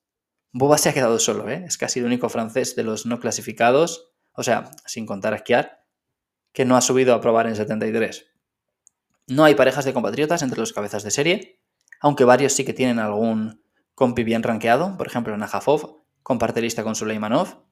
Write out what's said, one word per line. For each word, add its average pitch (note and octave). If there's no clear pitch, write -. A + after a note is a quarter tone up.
Buba C#3+
se D#3+
ha C#3+
quedado A#2
solo, G#2+
¿eh? D#3+
Es -
casi B2+
el A#2+
único B2
francés A#2
de A#2
los A2
no A#2
clasificados, B2
o -
sea, A2+
sin A2+
contar G#2+
a G#2+
Kiar, -
que C3
no B2+
ha B2+
subido B2+
a A2+
probar A#2
en A2+
setenta G#2+
y A2
tres. A2+
No C3+
hay D3+
parejas C3
de C3
compatriotas C3
entre B2
los A2
cabezas G#2
de G#2
serie, E3+
aunque C#3+
varios B2+
sí C3+
que B2+
tienen B2+
algún A2
compi B2
bien A2+
rankeado. A#2
Por -
ejemplo, A2+
Najafov G#2+
comparte A#2
lista A#2
con A2
Suleimanov. A2